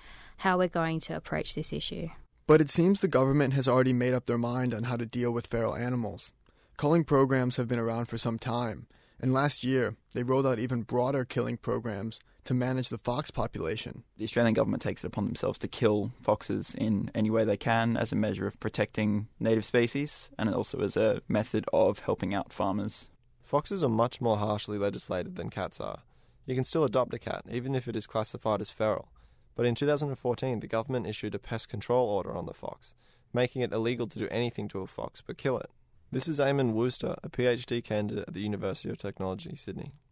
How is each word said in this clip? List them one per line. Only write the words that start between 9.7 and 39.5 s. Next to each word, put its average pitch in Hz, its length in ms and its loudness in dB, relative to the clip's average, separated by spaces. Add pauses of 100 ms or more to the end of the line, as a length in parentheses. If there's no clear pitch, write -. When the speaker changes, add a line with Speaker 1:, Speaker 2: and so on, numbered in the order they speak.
Speaker 2:
they 123 80 0
rolled 131 240 2
out 127 100 2
even 120 240 -2
broader 123 440 0
killing 117 320 -2
programs 113 640 -4 (240)
to - 100 -2
manage 127 360 0
the 120 100 -6
fox 127 320 -4
population. - 720 -4 (140)
Speaker 3:
The 107 60 -8
Australian 113 300 2
government 104 300 2
takes 98 200 -4
it - 40 -4
upon 101 180 -4
themselves 101 320 -2
to - 100 -6
kill 107 440 0 (100)
foxes - 560 -2
in 107 380 0
any 107 160 2
way 113 120 4
they 104 140 2
can 117 400 2
as - 140 -2
a - 40 0
measure 104 300 0
of - 140 -6
protecting 104 720 0 (100)
native 113 260 2
species 131 720 0
and 104 160 0
also 98 280 -4
as 101 140 0
a 107 320 2
method - 460 -2
of 92 260 4
helping 98 360 -2
out - 180 -6
farmers. 101 540 -4 (340)
Speaker 4:
Foxes 170 420 -2
are 123 60 4
much 117 320 2
more 113 160 4
harshly 104 400 -2
legislated 98 600 -4
than 87 120 -6
cats - 320 -6
are. 52 220 -8 (420)
You 131 80 -4
can 131 100 0
still 160 200 0
adopt 123 320 2
a - 20 -4
cat, - 320 -8
even 123 240 -4
if 127 140 -2
it 117 80 -4
is 107 100 -4
classified 110 560 -2
as 104 80 -8
feral. 107 400 -2 (460)
But 120 100 2
in 120 80 2
two 143 140 -2
thousand 147 220 2
and 131 100 -8
fourteen, 123 400 -2
the - 80 -8
government 113 400 -2
issued 107 260 -6
a 101 60 -4
pest - 280 -8
control 120 400 0
order 98 300 -2
on 87 80 -6
the - 80 -8
fox, - 400 -14 (400)
making 123 300 0
it 113 100 -2
illegal 117 320 0
to 107 140 -8
do 110 100 -4
anything 113 380 -4
to 95 140 -8
a 92 60 -8
fox - 320 -10
but - 200 -12
kill 131 180 0
it. - 140 -10 (400)
This 131 160 -2
is 147 120 -2
Eamon 139 340 2
Wooster, 120 500 -2
a - 60 -10
P 123 180 0
H 120 180 0
D 120 160 -2
candidate 104 460 -2
at - 80 -10
the 95 60 -4
University 98 480 -4
of - 100 -6
Technology, 95 560 -6